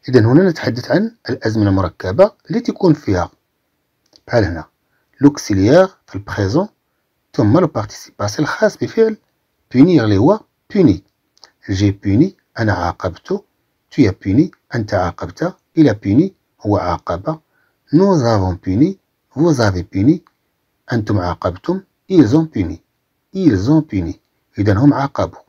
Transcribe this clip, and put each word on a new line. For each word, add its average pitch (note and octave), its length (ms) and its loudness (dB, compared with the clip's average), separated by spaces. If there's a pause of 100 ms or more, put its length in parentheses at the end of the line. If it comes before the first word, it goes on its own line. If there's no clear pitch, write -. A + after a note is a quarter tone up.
إذا B2 100 6
هنا C#3 300 4
نتحدث B2 420 -6
عن G#3+ 240 -2 (140)
الأزمنة A2 400 -2
المركبة F#2+ 600 0 (180)
اللي G3 100 -4
تيكون G3 340 0
فيها F2+ 360 -2 (1000)
بحال A#2 160 0
هنا E2 220 -6 (560)
لوكسيليير C#3 680 2 (200)
في - 80 -18
البريزون G#2+ 520 -4 (680)
ثم A2 240 2
البارتيسيب - 640 -4
باسي G#2 220 -6
الخاص - 360 -2
بفعل A3+ 400 -2 (560)
بونيغ C#3+ 300 6
اللي G#2 140 2
هو F3 220 2 (360)
بوني. E3+ 280 2 (680)
جي G2 220 0
بوني، G#2 440 0 (240)
أنا G#2+ 140 -2
عاقبت. E2+ 540 -8
تو G3+ 140 -6 (600)
as G2 100 4
puni، A2 380 -2 (260)
أنت G#2+ 180 -6
عاقبت. F2+ 600 -6 (220)
إل D3+ 120 4
a - 40 0
puni، A2 360 0 (360)
هو G#2 120 0
عاقب. F2+ 640 -6 (540)
نو F#3+ 220 4
زافون G#2 500 0
بوني، C3+ 320 0 (320)
فو E3 220 0
زافي G2+ 420 0
بوني، C3 300 0 (680)
أنتم G#2 260 -2
عاقبتم. F2+ 640 -6 (300)
إيل E3 140 6
زون D#3 200 2
بوني، F2+ 360 -6 (540)
إيل D#3+ 220 2
زون C#3+ 240 0
بوني، F#2 380 -6 (400)
إذا G2+ 140 0
هم C#3 200 2
عاقبوا. A#2+ 560 -6